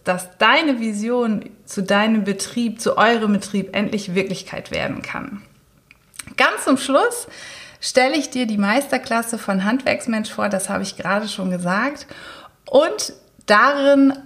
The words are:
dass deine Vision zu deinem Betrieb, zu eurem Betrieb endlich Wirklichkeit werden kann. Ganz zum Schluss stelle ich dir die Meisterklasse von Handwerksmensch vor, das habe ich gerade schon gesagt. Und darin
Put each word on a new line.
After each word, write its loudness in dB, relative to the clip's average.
dass -4
deine 4
Vision -2
zu -6
deinem 2
Betrieb, -4
zu 0
eurem 4
Betrieb -2
endlich -2
Wirklichkeit -4
werden -4
kann. -12
Ganz 2
zum 2
Schluss 0
stelle 2
ich -2
dir -2
die -2
Meisterklasse 0
von -2
Handwerksmensch -2
vor, -4
das -4
habe -4
ich -10
gerade -2
schon -6
gesagt. -4
Und 2
darin 6